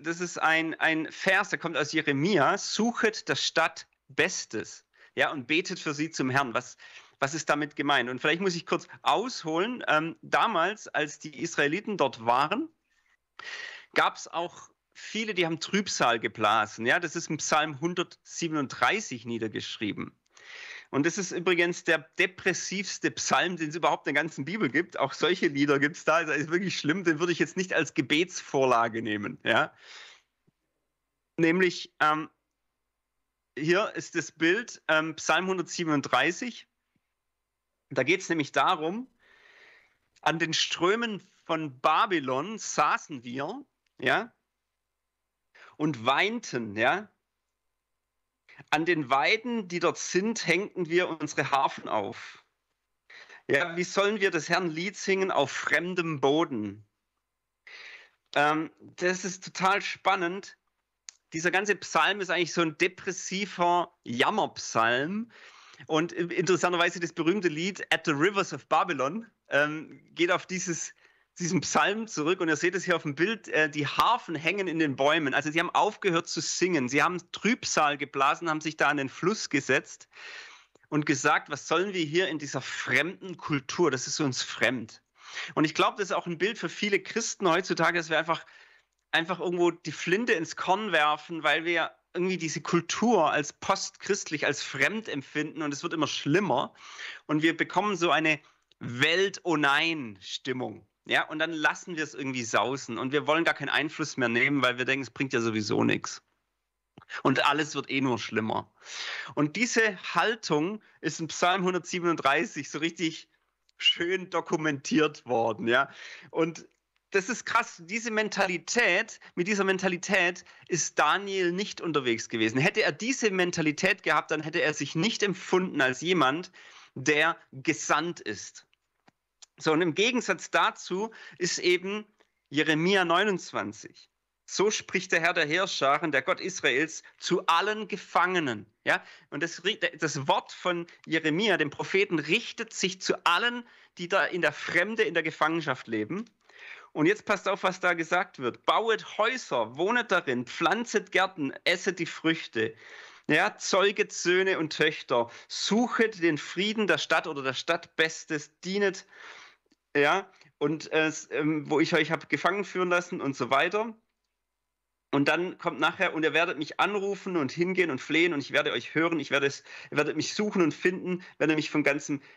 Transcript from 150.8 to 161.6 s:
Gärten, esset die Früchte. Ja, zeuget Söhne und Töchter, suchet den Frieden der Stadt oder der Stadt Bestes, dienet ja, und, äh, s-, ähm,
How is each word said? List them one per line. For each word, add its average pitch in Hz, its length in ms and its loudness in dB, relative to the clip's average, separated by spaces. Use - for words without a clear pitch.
Gärten, 180 420 0
esset 180 340 0
die 160 80 -4
Früchte. 113 640 -2
Ja, 175 300 2
zeuget 202 540 2
Söhne 185 460 2
und 156 160 -2
Töchter, 143 560 2
suchet 220 760 0
den 160 160 4
Frieden 214 480 -2
der 160 100 4
Stadt 165 300 0
oder 143 160 -6
der 131 100 -2
Stadt - 420 -4
Bestes, - 680 -2
dienet 196 440 0
ja, 170 300 4
und, 151 340 -2
äh, 156 160 2
s-, - 240 -8
ähm, 151 380 -2